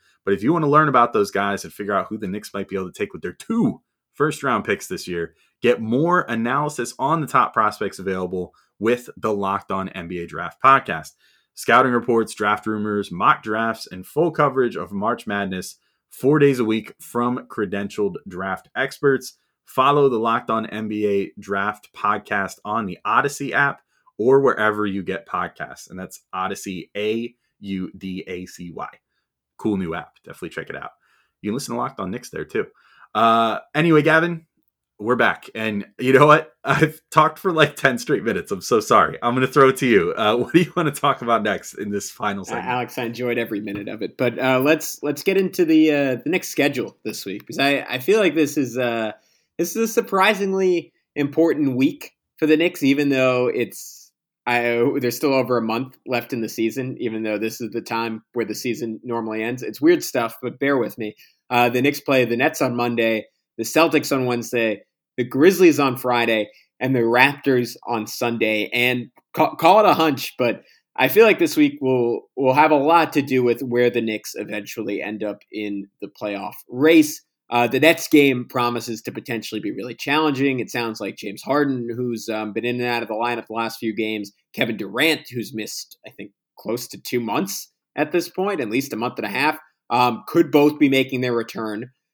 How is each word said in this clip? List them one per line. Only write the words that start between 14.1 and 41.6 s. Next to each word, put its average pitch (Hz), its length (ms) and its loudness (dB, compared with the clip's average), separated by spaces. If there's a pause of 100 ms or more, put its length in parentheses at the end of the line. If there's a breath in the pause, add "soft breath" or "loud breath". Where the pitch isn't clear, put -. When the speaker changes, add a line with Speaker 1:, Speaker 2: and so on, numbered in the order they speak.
Speaker 1:
coverage 127 460 0
of 87 160 -10
March 110 340 -4
Madness 98 480 -6 (340)
four 147 300 2
days 139 180 4
a 123 60 0
week 110 380 -2
from 120 460 -4
credentialed 101 680 -4 (120)
draft 92 500 -8
experts. 135 600 -2 (280)
Follow 139 420 4
the 120 100 2
Locked 117 320 0
On 110 180 0
N 110 200 -8
B 107 180 -2
A 101 320 0
Draft 101 560 -6
podcast 104 680 -2
on 107 220 -4
the 90 180 -8
Odyssey 135 500 0
app 139 280 0 (360)
or 131 220 6
wherever 107 460 2
you 98 180 -4
get 92 240 -8
podcasts. - 600 -10
And 92 100 -14
that's - 220 -14 (100)
Odyssey, 95 640 -8
A 113 400 -4 (240)
U 95 380 -8
D 92 280 -10
A 90 200 -10
C 87 260 -16
Y. - 180 -12 (680)
Cool 107 180 -2
new 87 180 -4
app. - 300 -10
Definitely 82 260 -14
check 78 200 -10
it - 80 -10
out. - 140 -12 (500)
You 104 80 -6
can 107 60 -2
listen 123 200 -8
to 120 40 -6
Locked 127 200 -8
On 92 100 -6
Knicks 110 200 -10
there, 78 160 -8
too. - 220 -4 (460 soft breath)
Uh, 113 460 4 (160)
anyway, 156 260 6
Gavin, 160 440 2 (520)
we're 117 180 0
back. 110 380 0
And 110 320 -4 (140)
you 131 140 2
know 131 120 10
what? 156 320 6
<laughs> - 60 -20
I've 147 360 0 (100)
talked 156 300 4
for, 185 140 -2
like, 151 220 4
ten 127 220 2
straight 113 260 -2
minutes. 95 280 -2
I'm 95 100 -6
so 117 180 2
sorry. 98 420 4
I'm 120 120 0
gonna 127 140 2
throw 135 220 6
it 135 80 0
to 139 100 -2
you. 92 300 4
Uh, 110 180 2
<laughs> 120 40 0
what - 140 -4
do 170 60 8
you 165 160 0
wanna 156 160 0
talk - 300 -2
about 117 220 0
next 98 320 -4